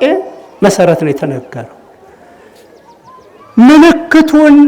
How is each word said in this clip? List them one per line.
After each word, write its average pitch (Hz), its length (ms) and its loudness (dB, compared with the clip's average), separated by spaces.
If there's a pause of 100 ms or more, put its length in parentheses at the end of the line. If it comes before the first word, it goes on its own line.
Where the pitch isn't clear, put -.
(600)
መሰረት 185 400 -2
ነው 151 100 -4
የተነገረው። 131 640 -12 (1800)
ምልክቱን፣ 302 1000 2 (120)